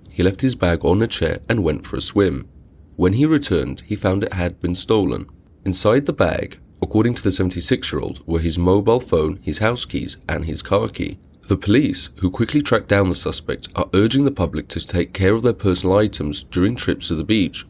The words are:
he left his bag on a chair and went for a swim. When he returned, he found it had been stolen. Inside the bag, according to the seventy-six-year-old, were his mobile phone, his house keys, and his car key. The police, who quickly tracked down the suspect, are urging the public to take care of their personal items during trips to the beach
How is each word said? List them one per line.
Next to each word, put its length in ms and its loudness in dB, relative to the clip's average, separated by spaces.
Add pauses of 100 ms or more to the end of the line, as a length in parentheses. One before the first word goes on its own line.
he 140 -2
left 200 2
his 120 2
bag 300 0
on 180 4
a 60 0
chair 400 -2
and 160 0
went 200 -2
for 120 -10
a 60 -4
swim. 440 0 (480)
When 200 2
he 120 4
returned, 600 0
he 100 -4
found 260 0
it 120 -4
had 260 -4
been 160 -2
stolen. 500 0 (380)
Inside 420 2
the 60 -2
bag, 460 -2 (220)
according 340 2
to 80 -10
the 100 0
seventy-six-year-old, 920 -2
were 120 0
his 200 0
mobile 420 4
phone, 420 0
his 160 -4
house 260 0
keys, 320 -6 (120)
and 160 -4
his 180 -6
car 260 0
key. 300 -8 (300)
The 80 2
police, 600 2
who 140 0
quickly 320 0
tracked 260 0
down 200 4
the 60 0
suspect, 600 -6
are 200 -2
urging 300 4
the 60 2
public 380 -4
to 180 -8
take 280 -2
care 180 2
of 100 0
their 120 2
personal 420 2
items 480 -2
during 320 0
trips 320 -4
to 60 -2
the 100 -4
beach 460 -2